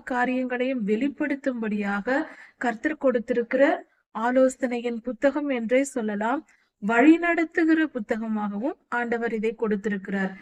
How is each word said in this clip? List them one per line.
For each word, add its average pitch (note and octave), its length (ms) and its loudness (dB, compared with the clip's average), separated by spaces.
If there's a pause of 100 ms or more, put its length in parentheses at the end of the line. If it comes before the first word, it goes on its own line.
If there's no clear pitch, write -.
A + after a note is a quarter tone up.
காரியங்களையும் B3 800 -2
வெளிப்படுத்தும்படியாக A#3 1400 -2 (360)
கர்த்தர் C4 440 -4
கொடுத்திருக்கிற B3 640 2 (500)
ஆலோசனையின் A#3+ 880 0
புத்தகம் C#4 500 -2
என்றே B3 340 2
சொல்லலாம். A3 540 -2 (420)
வழிநடத்துகிற D#4+ 1040 4
புத்தகமாகவும் A3 880 -4 (160)
ஆண்டவர் A#3 440 -2
இதை A3 180 -2
கொடுத்திருக்கிறார். G3 880 -2